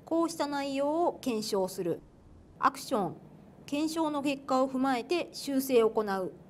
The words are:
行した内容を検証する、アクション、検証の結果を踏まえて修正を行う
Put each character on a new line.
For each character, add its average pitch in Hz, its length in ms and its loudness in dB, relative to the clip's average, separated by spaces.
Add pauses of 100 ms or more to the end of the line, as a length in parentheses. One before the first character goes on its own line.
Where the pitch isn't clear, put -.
行 330 240 2
し 320 80 -10
た 302 80 0
内 277 300 -4
容 302 320 2
を - 60 0
検 220 280 -2
証 196 260 0
す 185 160 -6
る、 170 180 -2 (580)
ア 269 120 4
ク - 80 -12
シ - 140 -6
ョ 202 140 2
ン、 170 80 -6 (500)
検 302 260 -2
証 320 200 0
の 294 100 -2
結 277 220 -2
果 262 200 2
を 269 60 0
踏 262 80 -4
ま 262 200 2
え 226 60 -4
て 339 280 -2
修 269 300 -2
正 262 200 6
を 220 80 6
行 226 120 0
う 190 320 -2 (160)